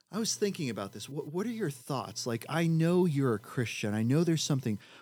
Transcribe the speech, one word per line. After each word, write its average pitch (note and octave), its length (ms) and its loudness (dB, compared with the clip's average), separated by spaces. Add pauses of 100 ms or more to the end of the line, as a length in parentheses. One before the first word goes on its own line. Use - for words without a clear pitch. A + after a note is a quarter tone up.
(100)
I F3 80 -6
was A3+ 160 -2
thinking F3+ 360 -2
about G2+ 220 -6
this. - 160 -12
What, D3 240 -8
what F#3 140 -2
are A#3+ 40 -4
your A3 200 -2
thoughts? A#2+ 560 -6
Like, A#2 220 -2
I E3 180 2
know E3 400 4
you're C#3 280 4
a G2+ 40 2
Christian. G#2+ 560 -2
I A2 80 2
know C3+ 220 4
there's E3 180 2
something. B2 360 0 (240)